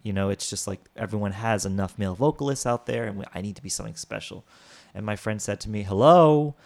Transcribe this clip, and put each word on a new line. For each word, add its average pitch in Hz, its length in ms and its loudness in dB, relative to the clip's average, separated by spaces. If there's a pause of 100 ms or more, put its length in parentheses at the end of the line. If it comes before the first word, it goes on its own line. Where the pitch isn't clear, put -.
You 107 80 -4
know, 98 160 0
it's - 200 -4
just - 200 -6
like, 95 260 -10
everyone 104 380 -4
has 104 340 -2
enough 95 320 -2
male 95 160 -2
vocalists 139 500 0
out 120 220 -2
there, 117 200 -4
and 101 120 -8
we, 95 60 -8 (100)
I 92 60 -8
need 98 160 -8
to - 60 -20
be 95 60 -12
something - 280 -8
special. - 480 -12 (480)
And 104 140 -8
my 107 80 -2
friend 107 260 -4
said 101 200 -4
to 107 100 -8
me, 104 140 -4
"Hello, 147 800 6